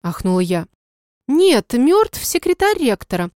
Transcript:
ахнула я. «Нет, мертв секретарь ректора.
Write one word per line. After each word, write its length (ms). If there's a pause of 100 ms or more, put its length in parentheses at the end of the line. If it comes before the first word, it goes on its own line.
ахнула 380
я. 260 (600)
«Нет, 460
мертв 500
секретарь 540
ректора. 600